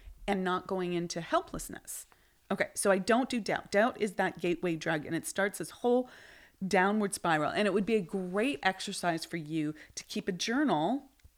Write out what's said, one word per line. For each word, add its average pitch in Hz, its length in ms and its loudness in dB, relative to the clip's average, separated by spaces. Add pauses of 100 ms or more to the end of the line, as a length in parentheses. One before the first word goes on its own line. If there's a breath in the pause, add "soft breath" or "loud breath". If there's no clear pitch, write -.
(260 soft breath)
and 196 160 0
not 180 240 0
going 180 260 -2
into 170 280 -2
helplessness. - 880 -4 (440 soft breath)
Okay, - 240 2
so - 160 2
I 190 80 6
don't 233 300 2
do 240 120 -2
doubt. - 300 -4
Doubt 208 300 2
is 208 140 -2
that - 260 -2
gateway 175 340 0
drug, 160 320 -4
and - 80 -6
it 151 120 -4
starts 196 320 -2
this 160 120 -8
whole 247 400 2 (560 loud breath)
downward 202 480 4
spiral. 156 360 2
And 214 160 0
it 175 80 2
would 202 120 2
be 226 100 2
a 214 40 4
great 196 640 -2
exercise 185 600 -2
for - 120 -8
you 151 380 -2 (220 loud breath)
to - 80 -8
keep - 240 -6
a 202 40 0
journal, 220 760 0 (280)